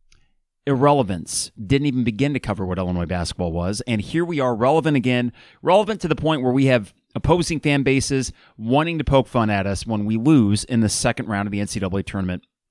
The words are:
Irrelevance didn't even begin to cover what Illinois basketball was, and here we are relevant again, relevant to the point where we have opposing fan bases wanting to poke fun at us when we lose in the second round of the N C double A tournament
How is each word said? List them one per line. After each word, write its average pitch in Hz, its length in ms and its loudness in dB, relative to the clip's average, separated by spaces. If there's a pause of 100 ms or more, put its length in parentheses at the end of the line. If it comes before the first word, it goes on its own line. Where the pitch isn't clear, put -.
(680)
Irrelevance 127 960 0
didn't 135 260 0
even 123 180 0
begin 123 300 0
to 123 60 -4
cover 101 260 -4
what 90 120 -4
Illinois 90 280 -2
basketball 87 460 -4
was, 92 360 -4
and 110 120 -2
here 165 240 -2
we 165 160 -4
are 123 140 0
relevant 147 420 2
again, 123 360 0 (300)
relevant 196 380 2
to 175 80 -2
the 156 80 0
point 151 260 -2
where 127 100 0
we 135 140 4
have 123 280 2 (200)
opposing 165 460 0
fan 143 240 0
bases 135 480 0 (240)
wanting 147 420 0
to 139 60 -4
poke 135 240 2
fun 110 220 0
at 98 180 0
us 98 180 -4
when 107 180 -2
we 110 120 0
lose 113 480 4
in 117 160 0
the 104 80 4
second - 380 -2
round 101 200 -4
of 101 60 -8
the 101 80 -4
N 101 80 -4
C - 120 -8
double 95 180 -2
A 92 40 -2
tournament 90 420 -6 (260)